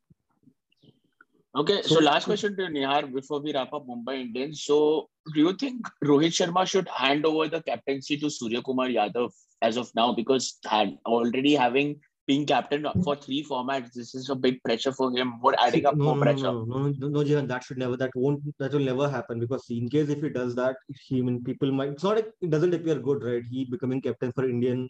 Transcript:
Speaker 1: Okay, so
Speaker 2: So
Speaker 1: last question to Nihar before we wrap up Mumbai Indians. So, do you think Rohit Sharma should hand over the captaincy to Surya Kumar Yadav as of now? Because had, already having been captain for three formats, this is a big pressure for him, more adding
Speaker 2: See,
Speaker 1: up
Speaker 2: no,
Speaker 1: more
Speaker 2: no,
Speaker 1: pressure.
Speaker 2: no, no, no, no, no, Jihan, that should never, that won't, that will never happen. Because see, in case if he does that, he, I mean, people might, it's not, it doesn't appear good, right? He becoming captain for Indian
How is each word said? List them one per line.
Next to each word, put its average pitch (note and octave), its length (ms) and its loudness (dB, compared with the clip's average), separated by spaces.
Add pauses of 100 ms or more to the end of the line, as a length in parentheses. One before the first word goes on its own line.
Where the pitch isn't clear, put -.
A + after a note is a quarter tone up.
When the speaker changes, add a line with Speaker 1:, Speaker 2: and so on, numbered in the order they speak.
(1600)
Speaker 1:
Okay, E3 260 2
so - 140 2
Speaker 2:
So E3 40 8
Speaker 1:
last D#3 260 4
question G#3 320 -2
to F#3+ 60 -2
Nihar C#3+ 480 -2
before C3+ 300 -6
we D3 120 -6
wrap C3 200 -4
up C#3+ 140 -10
Mumbai B2 340 -8
Indians. B2+ 420 -6
So, D3+ 460 2 (240)
do D#3 60 0
you E3 140 6
think B3 300 -6 (200)
Rohit D3 360 4
Sharma F3+ 280 2
should F#3 200 0
hand C#3+ 380 0
over D#3 220 2
the D#3+ 160 -6
captaincy C#3 540 -4
to D3 120 -2
Surya A#2+ 320 -4
Kumar B2+ 260 -2
Yadav A2+ 440 0 (320)
as A2+ 140 2
of A#2+ 180 -4
now? A#2 180 6
Because B2 500 2
had, G#2+ 320 2 (120)
already A#2+ 480 4
having C#3 440 2 (280)
been C#3+ 180 2
captain C#3+ 400 0 (180)
for C#3+ 120 0
three C#3 280 -6
formats, B2+ 500 -4
this A#2+ 200 -12
is C3 160 -10
a C#3 60 -2
big B2+ 260 0
pressure A#2+ 300 0
for C3 260 -2
him, B2 240 -2
more C3 180 6
adding - 220 4
Speaker 2:
See, C#3 60 0
Speaker 1:
up D3 100 2
Speaker 2:
no, C#3+ 80 2
Speaker 1:
more D3 120 2
Speaker 2:
no, C#3+ 40 2
Speaker 1:
pressure. C#3+ 220 2
Speaker 2:
no, A#2+ 220 -2
no, B2 120 -4
no, C#3+ 220 -2
no, C3+ 80 -6
no, D3 160 0
Jihan, D3 240 0
that B2+ 160 -6
should C3 160 -12
never, B2+ 180 -2
that B2+ 160 -2
won't, C#3+ 300 0 (160)
that C3+ 120 -4
will D3 100 2
never C3+ 280 0
happen. A#2+ 300 -6
Because A#2+ 260 -4
see, A#2 140 -6
in A#2+ 100 -2
case D3 200 2
if D3 120 -2
he D3+ 80 -2
does B2 240 -4
that, B2+ 220 0 (120)
he, C#3 300 -6
I B2+ 60 2
mean, B2 200 -2
people C3 280 -2
might, C3+ 180 -2
it's C#3+ 140 -10
not, G#3+ 160 2
it G#3+ 320 -4
doesn't E3 240 2
appear D#3+ 240 -2
good, A#2+ 240 -2
right? A#2+ 260 -2
He C3 160 -4
becoming B2+ 360 -4
captain B2 320 -4
for C3 140 0
Indian B2 420 0